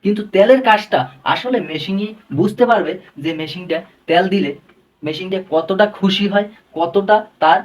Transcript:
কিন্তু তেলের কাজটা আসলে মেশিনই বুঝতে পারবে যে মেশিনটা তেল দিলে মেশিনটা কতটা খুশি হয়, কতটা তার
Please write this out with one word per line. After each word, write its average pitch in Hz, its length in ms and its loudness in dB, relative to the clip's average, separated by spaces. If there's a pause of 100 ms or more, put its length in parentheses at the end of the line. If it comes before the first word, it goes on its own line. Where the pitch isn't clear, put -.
কিন্তু 208 160 0 (100)
তেলের 233 300 6
কাজটা 214 380 2 (260)
আসলে 254 360 -2
মেশিনই 190 480 -6 (240)
বুঝতে 214 320 0
পারবে 196 260 0 (260)
যে 151 160 -4
মেশিনটা 160 440 -6 (280)
তেল 165 240 2
দিলে 185 220 0 (520)
মেশিনটা 185 360 -6 (100)
কতটা 208 420 2
খুশি 196 360 0
হয়, 202 200 0 (260)
কতটা 196 420 2 (240)
তার 220 260 4